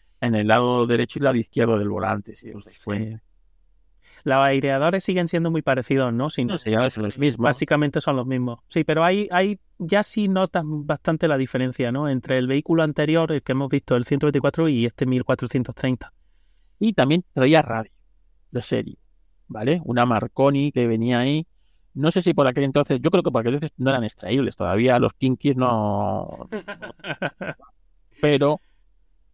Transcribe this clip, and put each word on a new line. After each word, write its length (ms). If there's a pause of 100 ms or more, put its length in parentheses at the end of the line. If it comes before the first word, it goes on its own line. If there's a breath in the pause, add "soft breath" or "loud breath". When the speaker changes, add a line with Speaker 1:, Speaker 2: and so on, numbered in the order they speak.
(200)
Speaker 1:
en 140
el 120
lado 400
derecho 320
y 20
el 40
lado 120
izquierdo 420
del 100
volante, 480
si 160
os 120
dais 140
Speaker 2:
Sí. 60
Speaker 1:
cuenta. 380 (1000 soft breath)
Speaker 2:
Los 140
aireadores 680
siguen 240
siendo 220
muy 100
parecidos, 520
¿no? 180
Sin 180
Speaker 1:
Los 160
aireadores 300
son 100
los 140
mismos. 260
Speaker 2:
Básicamente 560
son 160
los 100
mismos. 420
Sí, 160
pero 200
hay, 280
hay, 280 (180)
ya 240
sí 260
notas 360
bastante 640
la 80
diferencia, 560
¿no? 160
Entre 300
el 80
vehículo 360
anterior, 500
el 100
que 100
hemos 160
visto, 280
el 80
ciento 220
veinticuatro, 420
y 180
este 180
mil 200
cuatrocientos 500
treinta. 400 (640)
Speaker 1:
Y 140
también 400
traía 300
radio 280 (600)
de 100
serie, 360 (500)
¿vale? 360
Una 220
Marconi 640
que 160
venía 320
ahí. 280 (480)
No 180
sé 100
si 120
por 120
aquel 180
entonces, 360
yo 100
creo 140
que 80
por 80
aquel 140
entonces 240
no 120
eran 140
extraíbles 500
todavía, 460
los 140
Kinkis 420
no. 960
Speaker 2:
<laughs> 1700
Speaker 1:
Pero, 400 (720)